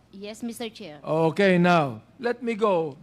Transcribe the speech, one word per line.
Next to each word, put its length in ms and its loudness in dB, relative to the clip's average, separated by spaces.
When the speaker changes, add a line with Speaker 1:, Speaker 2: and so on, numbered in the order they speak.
Speaker 1:
yes, 320 -16
Mister 320 -10
Chair. 320 -18
Speaker 2:
Okay, 560 2
now, 400 2
let 240 -6
me 160 -4
go 460 0